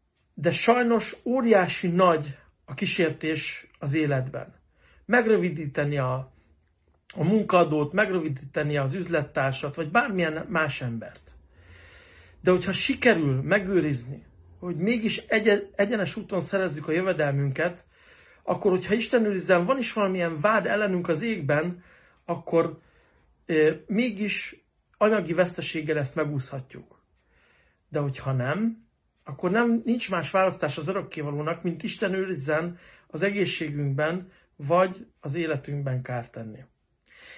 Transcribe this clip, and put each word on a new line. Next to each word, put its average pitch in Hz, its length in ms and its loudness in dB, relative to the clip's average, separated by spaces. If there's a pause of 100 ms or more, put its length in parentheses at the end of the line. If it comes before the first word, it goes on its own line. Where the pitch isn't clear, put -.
(340)
De 160 180 0
sajnos 233 720 2
óriási 220 640 4
nagy 165 500 4 (280)
a - 80 -12
kísértés 156 920 -2 (120)
az 143 140 -4
életben. 139 600 -2 (520)
Megrövidíteni 170 920 2
a, 131 360 -2 (840)
a - 80 -2
munkaadót, 170 680 4
megrövidíteni 156 840 -2
az 135 160 -2
üzlettársat, 147 840 -2
vagy 156 160 -6
bármilyen 180 580 0
más 156 320 -2
embert. - 540 -10 (1040)
De 180 100 4
hogyha 185 200 2
sikerül 170 680 2
megőrizni, 156 840 0 (340)
hogy 180 160 -6
mégis 214 420 0
egye-, 214 580 2
egyenes 202 400 0
úton 185 260 -4
szerezzük 156 460 -2
a 160 40 -2
jövedelmünket, 151 960 0 (640)
akkor, 180 220 2
hogyha 185 220 0
Isten 233 320 2
őrizzen, 175 400 2
van 269 120 2
is 247 160 -4
valamilyen 185 460 0
vád 208 260 2
ellenünk 190 420 0
az 156 140 0
égben, 175 640 -2 (420)
akkor, 165 540 0 (640)
eh, 156 320 4 (100)
mégis 208 800 -2 (320)
anyagi 208 360 2
veszteséggel 160 640 0
ezt 139 180 -4
megúszhatjuk. 143 840 -6 (880)
De 151 100 -4
hogyha 135 320 -4
nem, 156 560 -2 (360)
akkor 175 280 -4
nem, 233 340 2
nincs 233 240 0
más 170 220 -2
választás 180 460 2
az 151 100 -6
örökkévalónak, 156 760 -4
mint 170 200 -2
Isten 196 300 -2
őrizzen 175 640 -2 (300)
az 151 140 -10
egészségünkben, 160 1120 -2 (240)
vagy 180 520 0 (120)
az 143 160 -8
életünkben 143 680 -4
kárt 123 300 -8
tenni. 110 320 -14 (760)